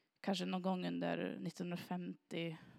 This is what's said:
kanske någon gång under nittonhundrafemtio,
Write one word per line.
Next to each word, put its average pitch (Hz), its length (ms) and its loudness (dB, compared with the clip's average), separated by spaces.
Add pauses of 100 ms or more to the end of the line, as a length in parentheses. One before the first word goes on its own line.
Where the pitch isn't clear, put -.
(220)
kanske 185 240 2
någon 185 160 2
gång 180 260 2
under 175 520 2
nittonhundrafemtio, 175 1160 -2 (220)